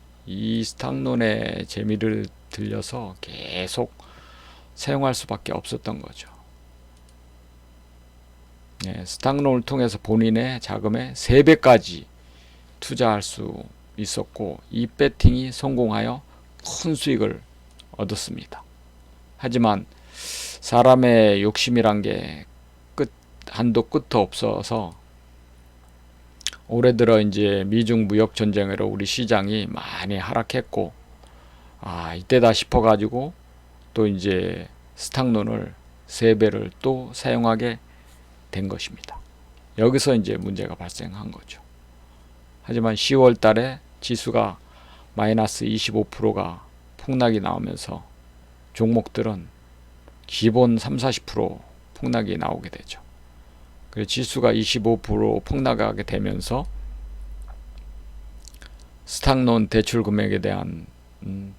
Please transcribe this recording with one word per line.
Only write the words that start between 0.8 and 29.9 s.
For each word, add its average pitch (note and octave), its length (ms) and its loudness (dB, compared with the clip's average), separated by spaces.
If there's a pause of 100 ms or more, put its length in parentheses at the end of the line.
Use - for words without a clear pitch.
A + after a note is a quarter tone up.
재미를 G#2+ 600 -2 (240)
들려서 G#2 680 -10
계속 - 760 -8 (840)
사용할 C#3 400 -2
수밖에 - 380 -8
없었던 - 500 -8
거죠. - 260 -18 (2500)
예, F#2 180 -10
스탁론을 C3+ 600 0
통해서 A#2+ 340 -2
본인의 A2+ 640 0
자금의 A2 560 -4
세 B2+ 260 6
배까지 A#2 640 6 (720)
투자할 A2+ 440 0
수 - 400 -10 (340)
있었고, - 640 -8 (100)
이 A#2 160 -4
배팅이 - 680 4
성공하여 A#2+ 680 -2 (640)
큰 D#3+ 100 -2
수익을 A#2 480 -2 (560)
얻었습니다. - 680 -8 (760)
하지만 A#2 500 0 (720)
사람의 A#2+ 800 8
욕심이란 G#2+ 600 2
게 E2+ 420 -6 (480)
끝, - 180 -4 (360)
한도 A#2 340 2
끝도 - 380 0
없어서 G2+ 720 -2 (1700)
올해 A#2+ 280 4
들어 A2+ 240 6
이제 G2+ 460 2
미중 A2 420 2
무역 G#2+ 280 2
전쟁으로 G2+ 500 0
우리 G2+ 220 -4
시장이 G#2 600 -2
많이 - 500 -8